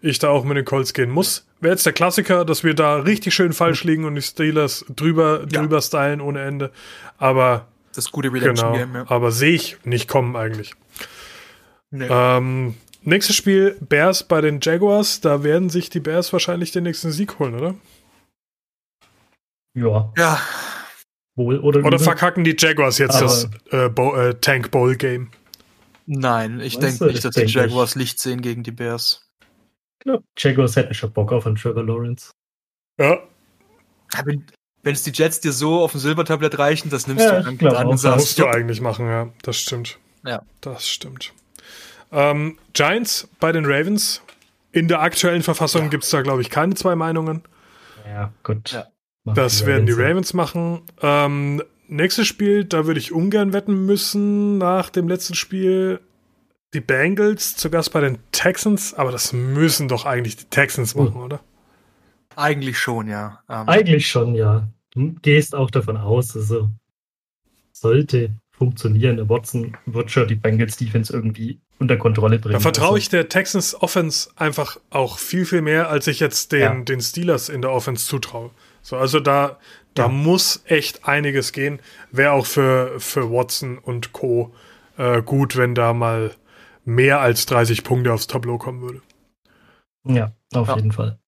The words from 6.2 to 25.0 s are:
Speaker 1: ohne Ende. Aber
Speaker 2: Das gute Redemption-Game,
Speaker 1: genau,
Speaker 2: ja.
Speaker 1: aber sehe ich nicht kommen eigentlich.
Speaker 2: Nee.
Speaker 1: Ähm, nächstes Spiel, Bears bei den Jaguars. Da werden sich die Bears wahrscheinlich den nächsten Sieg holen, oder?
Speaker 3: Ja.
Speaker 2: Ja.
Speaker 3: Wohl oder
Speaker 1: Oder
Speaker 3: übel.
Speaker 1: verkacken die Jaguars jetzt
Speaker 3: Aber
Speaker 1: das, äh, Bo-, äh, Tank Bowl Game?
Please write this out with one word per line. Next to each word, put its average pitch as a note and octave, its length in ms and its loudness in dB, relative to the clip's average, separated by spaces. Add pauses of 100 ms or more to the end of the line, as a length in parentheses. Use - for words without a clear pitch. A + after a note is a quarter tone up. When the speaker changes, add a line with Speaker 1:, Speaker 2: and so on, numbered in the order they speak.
Speaker 1:
ohne C#3 220 -6
Ende. C#3 280 -6 (480)
Aber B2+ 480 2 (300)
Speaker 2:
Das - 160 -8
gute C3+ 200 -4
Redemption-Game, B2 600 0
Speaker 1:
genau, B2 140 -10
Speaker 2:
ja. - 40 -6
Speaker 1:
aber A#2+ 220 2
sehe C#3+ 240 4
ich - 260 -6
nicht A#2+ 240 -2
kommen B2 300 0
eigentlich. A2 380 -6 (1160)
Speaker 2:
Nee. C3 180 -8
Speaker 1:
Ähm, B2+ 680 2 (260)
nächstes G3 320 2
Spiel, G3 460 2
Bears D#3 420 2
bei D#3+ 180 2
den D3+ 220 0
Jaguars. G3+ 580 2
Da C#3+ 220 2
werden E3 280 2
sich E3+ 200 -4
die F3 80 -4
Bears D#3+ 340 -2
wahrscheinlich F3 380 -2
den F3 140 -2
nächsten E3 260 -4
Sieg E3+ 300 -4
holen, B2 160 -2
oder? E3 180 -4 (2000)
Speaker 3:
Ja. G#2+ 420 2
Speaker 2:
Ja. D#3+ 240 4 (960)
Speaker 3:
Wohl B2+ 240 0
oder C#3+ 200 4
Speaker 1:
Oder C#3+ 80 2
Speaker 3:
übel. E3 120 4
Speaker 1:
verkacken E3+ 440 2
die D#3+ 140 2
Jaguars D3 400 2
jetzt C3+ 180 4
Speaker 3:
Aber C3 80 6
Speaker 1:
das, A#2+ 240 2 (220)
äh, C3 180 2
Bo-, B2+ 280 0
äh, B2 240 2
Tank B2+ 300 0
Bowl B2+ 260 2
Game? B2 340 -4 (760)